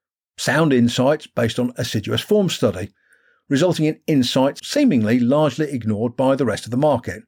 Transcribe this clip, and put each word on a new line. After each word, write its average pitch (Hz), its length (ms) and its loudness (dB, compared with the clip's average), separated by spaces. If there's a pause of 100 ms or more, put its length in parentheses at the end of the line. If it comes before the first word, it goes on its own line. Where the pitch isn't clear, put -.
(360)
Sound 147 360 0
insights 127 560 2
based 117 320 -4
on 123 160 -2
assiduous 113 440 -4
form 208 300 0
study, 98 400 -4 (580)
resulting 156 360 2
in 151 240 -2
insights 139 600 0
seemingly 127 520 2
largely 143 500 0
ignored 113 460 -4
by 135 180 2
the 139 100 -2
rest 104 200 -4
of 110 80 -10
the 120 40 -2
market. 135 520 0